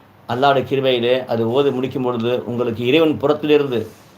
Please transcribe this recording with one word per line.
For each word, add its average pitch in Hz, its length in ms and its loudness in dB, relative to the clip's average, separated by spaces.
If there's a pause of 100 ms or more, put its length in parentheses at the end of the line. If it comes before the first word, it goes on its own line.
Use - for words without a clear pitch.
(280)
அல்லாஹ்வுடைய 131 360 2
கிருபையிலே 127 640 0
அது 113 240 -2
ஓதி 139 200 2
முடிக்கும் 131 320 0
பொழுது 123 440 -2
உங்களுக்கு 120 400 -4
இறைவன் 147 340 2
புறத்திலிருந்து 143 680 0 (320)